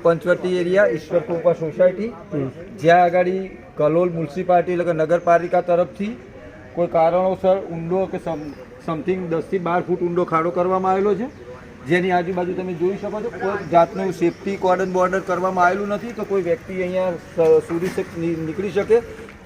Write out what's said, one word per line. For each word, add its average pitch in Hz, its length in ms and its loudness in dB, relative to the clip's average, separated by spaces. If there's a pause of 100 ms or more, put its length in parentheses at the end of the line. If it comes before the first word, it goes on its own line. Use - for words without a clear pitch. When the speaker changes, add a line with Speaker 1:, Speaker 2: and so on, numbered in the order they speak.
Speaker 1:
પંચવટી 180 540 2
એરિયા, 180 300 4
ઈશ્વર 175 320 0
કૃપા 170 340 0
સોસાયટી, 180 560 0
Speaker 2:
હમ. 147 400 -6 (280)
Speaker 1:
જ્યાં 170 280 6
આગળ 180 220 2 (500)
કલોલ 165 340 2
મ્યુનિસિપાલિટી 175 600 0
એટલે 175 120 0
કે 170 80 0
નગરપાલિકા 170 680 2
તરફથી 180 560 -2 (580)
કોઈ 175 120 0
કારણોસર 180 720 2
ઊંડો 175 500 -4
કે 175 120 -6
સમ-, 151 340 -8 (340)
સમથિંગ 170 440 -2
દસ 165 120 -2
થી 196 160 -2
બાર 175 220 0
ફૂટ 175 200 -2
ઊંડો 175 240 0
ખાડો 165 260 0
કરવામાં 185 420 0
આવેલો 196 220 2
છે, 220 120 -4 (600)
જેની 180 240 2
આજુબાજુ 180 420 0
તમે 185 200 -6
જોઈ 180 240 0
શકો 208 240 -6
છો, 233 80 -6
કોઈ 196 420 -4
જાતનું 175 420 2
સેફ્ટી 170 440 -2
કોર્ડન 185 360 0
બોર્ડર 180 280 2
કરવામાં 180 460 0
આવેલું 202 220 0
નથી, 208 240 -6
તો 208 120 -6
કોઈ 196 180 -2
વ્યક્તિ 175 400 -4
અહીંયા 185 280 -2
સ-, 170 300 -6
સુરક્ષિત 170 760 2
ની-, 165 80 -4
નીકળી 170 440 -4
શકે. 208 300 2 (460)